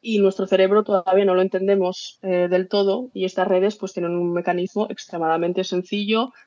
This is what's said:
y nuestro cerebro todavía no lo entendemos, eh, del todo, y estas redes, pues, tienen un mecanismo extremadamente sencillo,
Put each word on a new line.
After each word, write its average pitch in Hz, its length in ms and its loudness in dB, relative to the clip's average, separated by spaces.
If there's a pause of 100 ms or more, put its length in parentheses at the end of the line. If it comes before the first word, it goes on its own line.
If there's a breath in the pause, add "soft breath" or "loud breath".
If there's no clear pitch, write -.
y 220 180 -2
nuestro 190 280 2
cerebro 190 380 4
todavía 196 400 2
no 185 100 2
lo 185 80 4
entendemos, 190 800 -2
eh, 180 280 0
del 185 180 0
todo, 202 460 0
y 185 100 -4
estas 185 240 -2
redes, 196 280 2
pues, 190 160 -10
tienen 175 200 -4
un 175 200 -2
mecanismo 180 580 -2
extremadamente 170 720 -2
sencillo, 208 680 -2 (140 loud breath)